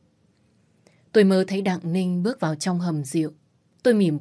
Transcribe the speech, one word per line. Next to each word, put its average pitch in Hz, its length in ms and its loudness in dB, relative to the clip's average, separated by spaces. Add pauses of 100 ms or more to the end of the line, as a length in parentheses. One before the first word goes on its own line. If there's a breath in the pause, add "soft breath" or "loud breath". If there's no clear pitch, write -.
(1120 soft breath)
Tôi 214 120 6
mơ 190 240 4
thấy 190 140 -4
Đặng 180 320 -4
Ninh 180 300 -2
bước 240 160 -4
vào 156 160 -2
trong 175 240 -4
hầm 160 240 -4
rượu. 156 280 -4 (520)
Tôi 247 100 4
mỉm 170 280 2